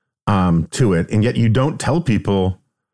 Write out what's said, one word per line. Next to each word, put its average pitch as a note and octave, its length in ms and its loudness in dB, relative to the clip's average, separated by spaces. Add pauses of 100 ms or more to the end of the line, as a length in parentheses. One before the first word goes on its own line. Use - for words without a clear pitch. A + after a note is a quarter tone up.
(280)
um, F2+ 440 2
to A2+ 200 0
it, E2+ 180 0
and G#2+ 140 0
yet A#2+ 140 0
you A#2+ 100 2
don't B2+ 320 0
tell D#3 220 -2
people F#2+ 580 -2 (340)